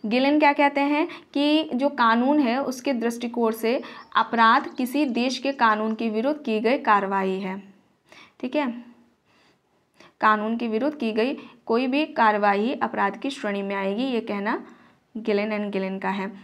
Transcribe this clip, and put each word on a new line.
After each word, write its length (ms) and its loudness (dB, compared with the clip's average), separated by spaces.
गिलेन 320 2
क्या 140 6
कहते 280 2
हैं 280 0
कि 400 2
जो 140 0
कानून 520 4
है 220 2
उसके 300 -4
दृष्टिकोण 600 -2
से 300 -2
अपराध 520 4
किसी 380 -2
देश 320 -2
के 140 -2
कानून 420 2
के 160 -2
विरुद्ध 340 0
की 160 0
गई 180 2
कार्रवाई 640 0
है। 220 -8
ठीक 160 -6
है, 280 -2
कानून 360 2
के 120 -4
विरुद्ध 280 -2
की 160 -2
गई 240 0
कोई 200 0
भी 200 0
कार्रवाई 680 2
अपराध 420 -2
की 140 -6
श्रेणी 320 -6
में 140 -4
आएगी, 280 -2
ये 160 -2
कहना 440 -4
गिलेन 460 -2
and 100 -6
गिलेन 260 -4
का 100 -4
है। 240 -4